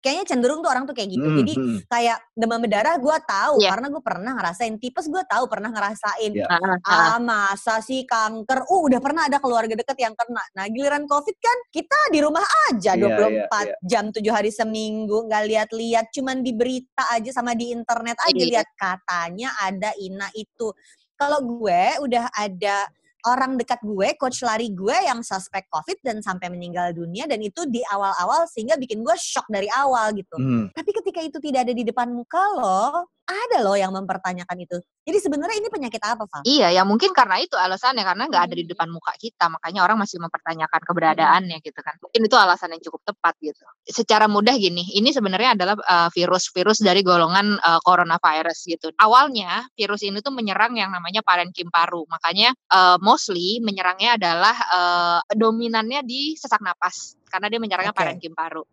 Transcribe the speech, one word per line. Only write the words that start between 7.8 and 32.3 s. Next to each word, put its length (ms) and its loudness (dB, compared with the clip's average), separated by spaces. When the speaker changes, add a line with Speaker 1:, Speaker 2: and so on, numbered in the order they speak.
Speaker 1:
kanker? 640 -2
Uh, 160 2
udah 160 4
pernah 320 -2
ada 80 2
keluarga 320 0
deket 240 -4
yang 160 -2
kena. 320 -6
Nah, 80 -6
giliran 400 -2
covid 320 -2
kan 160 2
kita 240 -2
di 80 4
rumah 240 2
aja 240 0
Speaker 2:
Iya, 0 -
iya, 80 2
Speaker 1:
dua 160 4
puluh 140 4
empat 240 0
Speaker 2:
iya. 40 -6
Speaker 1:
jam, 240 0
tujuh 240 -2
hari 160 0
seminggu, 720 -2
nggak 240 0
lihat-lihat, 640 0
cuman 320 -4
di 80 -2
berita 560 -2
aja 240 -2
sama 240 -2
di 160 -4
internet 560 -4
aja 80 4
Speaker 3:
Iya. 240 2
Speaker 1:
lihat 160 -2
katanya 800 -6
ada 400 -4
ina 400 -10
itu. 400 -8
Kalau 240 2
gue 640 2
udah 320 0
ada 560 -2
orang 320 0
dekat 240 -4
gue, 400 -2
coach 240 -4
lari 320 -2
gue 240 -2
yang 240 -2
suspek 480 -8
covid 320 -6
dan 160 -4
sampai 320 -6
meninggal 400 -6
dunia, 320 -8
dan 160 -4
itu 240 -8
di 240 -4
awal-awal 640 0
sehingga 240 -2
bikin 240 -6
gue 160 0
shock 320 -6
dari 240 -4
awal 400 2
gitu. 240 -10
Speaker 2:
Hmm. 320 0
Speaker 1:
Tapi 240 -6
ketika 320 -6
itu 160 -10
tidak 240 -2
ada 80 -2
di 160 -4
depan 240 -4
muka 400 -2